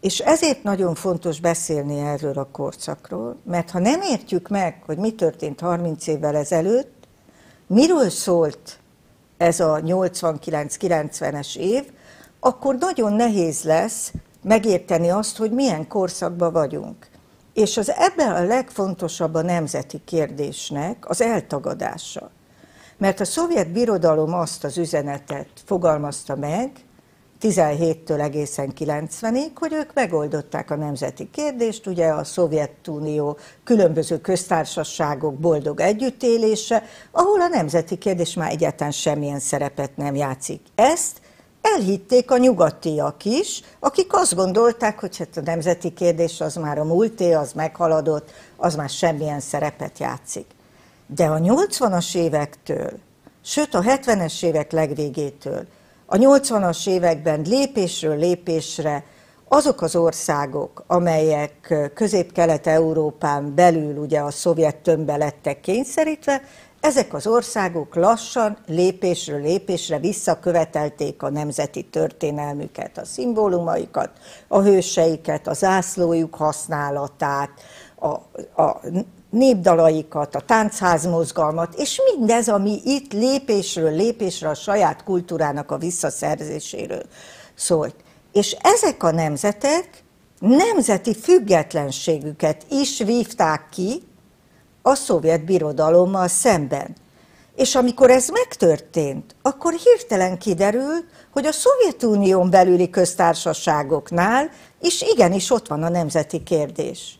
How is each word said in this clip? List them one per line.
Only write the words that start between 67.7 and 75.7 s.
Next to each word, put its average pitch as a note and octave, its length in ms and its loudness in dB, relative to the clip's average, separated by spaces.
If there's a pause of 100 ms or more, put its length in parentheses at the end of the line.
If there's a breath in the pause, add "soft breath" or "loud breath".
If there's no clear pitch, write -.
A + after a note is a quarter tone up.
lassan, G#3+ 720 0
lépésről F3 760 -2
lépésre E3 580 -2
visszakövetelték D#3+ 1200 -2
a C#3 80 -4
nemzeti D3 520 -6
történelmüket, D3 1160 -6
a - 60 -12
szimbólumaikat, G#3 1040 -2 (380 loud breath)
a G3 120 4
hőseiket, E3 840 2
a - 60 -4
zászlójuk E3+ 840 0